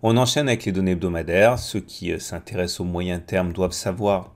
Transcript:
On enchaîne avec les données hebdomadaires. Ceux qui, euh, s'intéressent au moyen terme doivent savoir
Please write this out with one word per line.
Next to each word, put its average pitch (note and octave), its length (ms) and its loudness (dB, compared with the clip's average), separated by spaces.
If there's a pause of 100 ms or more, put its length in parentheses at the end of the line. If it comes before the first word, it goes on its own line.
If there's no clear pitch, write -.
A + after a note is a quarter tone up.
On A2+ 120 6
enchaîne B2+ 300 2
avec A#2 180 0
les G2+ 60 -2
données F#2 220 2
hebdomadaires. F2+ 640 2
Ceux - 220 -6
qui, F2 320 -8
euh, E2 80 -4
s'intéressent F2 640 -6
au - 20 -4
moyen F2+ 340 -4
terme F2 340 -2
doivent F2+ 200 0
savoir G2 640 -2